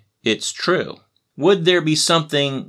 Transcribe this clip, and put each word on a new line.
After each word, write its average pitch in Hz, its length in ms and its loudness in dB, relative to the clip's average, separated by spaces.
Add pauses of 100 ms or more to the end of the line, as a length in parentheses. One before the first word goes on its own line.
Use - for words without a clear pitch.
(220)
it's - 300 -2
true. 165 460 -4 (400)
Would 175 260 2
there 180 160 4
be 156 160 0
something 147 720 0